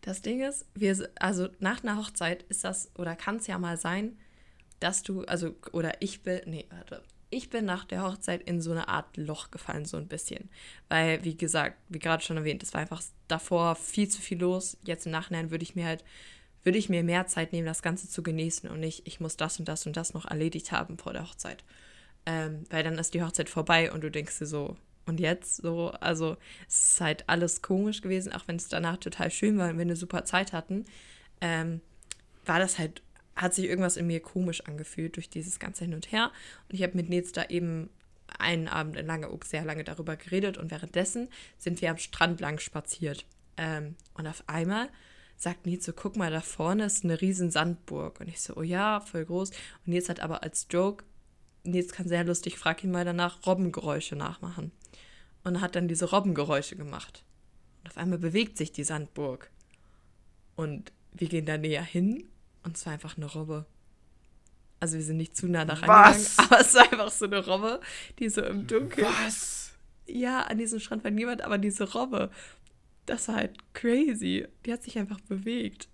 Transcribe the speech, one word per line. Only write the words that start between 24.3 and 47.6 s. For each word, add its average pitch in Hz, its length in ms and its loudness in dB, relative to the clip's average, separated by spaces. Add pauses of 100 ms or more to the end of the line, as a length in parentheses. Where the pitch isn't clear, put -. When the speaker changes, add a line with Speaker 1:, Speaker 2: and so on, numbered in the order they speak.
Speaker 1:
dir 156 80 -6
so, 147 300 -6 (300)
„Und 165 120 -2
jetzt?“ 180 380 0
So, 170 340 -2 (100)
also, 160 360 0 (320)
es - 240 4
ist - 80 4
halt 160 300 0
alles 170 320 2
komisch 208 400 0
gewesen, 185 320 -2
auch - 120 -10
wenn 170 100 -4
es - 120 -8
danach 170 300 -2
total 170 320 -2
schön 208 260 2
war 180 140 2
und 165 80 -2
wir 170 40 0
eine 175 140 0
super 175 300 -6
Zeit 190 260 0
hatten, 190 320 -4 (560)
ähm, 165 400 0 (680)
war 165 140 4
das 190 180 2
halt, 160 240 -4 (320)
hat 180 200 0
sich 190 100 0
irgendwas 180 320 2
in 170 100 -2
mir 165 140 0
komisch 170 460 -2
angefühlt 156 500 -8
durch 170 140 -10
dieses 170 280 -8
ganze - 280 -8
Hin 170 80 -4
und 160 180 -8
Her. 226 180 2 (380)
Und - 80 -12
ich 185 80 0
hab 180 100 -2
mit 175 140 0
Nils 175 240 0
da - 140 -2
eben 165 420 -2 (500)
einen 165 300 0
Abend 156 280 -4
in 151 100 -6
Langeoog 156 400 -6
sehr 160 180 -4
lange 156 200 -6
darüber 156 320 -6
geredet 190 420 -2
und 165 120 -8
währenddessen 180 580 -4 (300)
sind 170 220 -4
wir 165 100 0
am 160 80 -2
Strand 170 420 0
lang 151 200 -4
spaziert. - 640 -6 (320)
Ähm, 160 400 -6 (180)
und 156 140 -8
auf - 200 -12
einmal 185 400 0 (480)
sagt - 300 -4
Nils 175 200 -2
so, 165 80 -6
„Guck 202 220 -6
mal, 180 140 0
da 160 120 -2
vorne 190 420 0
ist - 200 0
eine 165 180 2
riesen 185 280 2
Sandburg.“ 160 720 -2